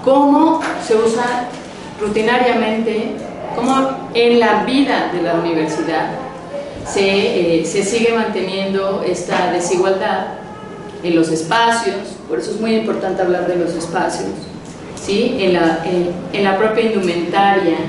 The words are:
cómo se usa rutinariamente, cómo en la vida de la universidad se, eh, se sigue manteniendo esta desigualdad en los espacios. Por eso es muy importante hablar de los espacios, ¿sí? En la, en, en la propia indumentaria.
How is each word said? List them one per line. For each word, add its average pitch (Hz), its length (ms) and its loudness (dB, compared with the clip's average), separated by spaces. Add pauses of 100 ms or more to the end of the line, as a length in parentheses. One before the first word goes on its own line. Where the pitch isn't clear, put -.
cómo 294 580 4 (260)
se 226 80 4
usa 233 540 0 (500)
rutinariamente, 220 1120 0 (440)
cómo 269 580 0
en 240 260 6
la 214 240 4
vida 254 500 2
de 175 80 -2
la 170 140 0
universidad 160 760 0 (760)
se, 196 760 2
eh, 160 40 -2
se 196 180 0
sigue 226 300 2
manteniendo 190 920 -2
esta 180 460 0
desigualdad 190 760 0 (760)
en 170 120 2
los 160 140 4
espacios. 226 680 2 (340)
Por 226 100 -2
eso - 120 -6
es 208 100 -4
muy 220 140 2
importante 190 460 -2
hablar 180 260 0
de 180 80 0
los 170 180 0
espacios, 175 560 -4 (720)
¿sí? 202 380 0
En 190 140 2
la, 165 320 2
en, 175 260 0 (200)
en 202 120 0
la 196 140 2
propia 220 260 2
indumentaria. 190 960 2 (120)